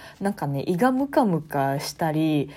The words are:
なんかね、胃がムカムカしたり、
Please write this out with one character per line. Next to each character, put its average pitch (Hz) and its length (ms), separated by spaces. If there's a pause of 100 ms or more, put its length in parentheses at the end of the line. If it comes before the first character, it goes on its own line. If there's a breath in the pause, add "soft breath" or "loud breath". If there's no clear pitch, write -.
(200 loud breath)
な 196 100
ん 202 40
か - 120
ね、 139 200
胃 180 100
が 247 160
ム 269 160
カ 277 160
ム 165 180
カ 139 380
し - 140
た 160 180
り、 156 440